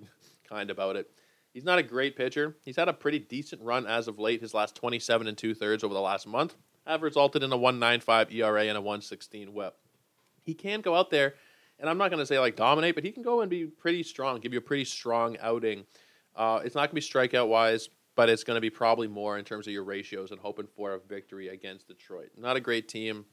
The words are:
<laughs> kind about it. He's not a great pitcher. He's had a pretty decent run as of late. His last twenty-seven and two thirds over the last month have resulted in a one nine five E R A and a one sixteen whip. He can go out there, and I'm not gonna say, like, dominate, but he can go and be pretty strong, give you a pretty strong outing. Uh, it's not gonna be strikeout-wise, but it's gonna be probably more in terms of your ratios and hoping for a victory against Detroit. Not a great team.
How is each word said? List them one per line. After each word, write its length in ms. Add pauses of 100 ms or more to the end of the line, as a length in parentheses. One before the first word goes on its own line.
(220)
<laughs> 280
kind 220
about 240
it. 160 (420)
He's 120
not 140
a 40
great 320
pitcher. 480
He's 140
had 100
a 60
pretty 260
decent 420
run 240
as 220
of 100
late. 220
His 140
last 200
twenty-seven 540
and 100
two 160
thirds 300
over 100
the 60
last 260
month 300 (320)
have 140
resulted 420
in 80
a 60
one 200
nine 220
five 320
E 100
R 160
A 120
and 80
a 40
one 200
sixteen 520
whip. 220 (680)
He 100
can 260
go 160
out 140
there, 260 (420)
and 120
I'm 80
not 120
gonna 160
say, 140
like, 160
dominate, 400
but 80
he 80
can 100
go 200
and 80
be 160
pretty 380
strong, 360
give 140
you 60
a 20
pretty 240
strong 560
outing. 440 (520)
Uh, 260
it's 100
not 160
gonna 40
be 80
strikeout-wise, 880 (260)
but 140
it's 160
gonna 160
be 80
probably 400
more 280
in 60
terms 240
of 60
your 100
ratios 480
and 80
hoping 280
for 260
a 60
victory 500
against 400
Detroit. 480
Not 180
a 60
great 260
team. 460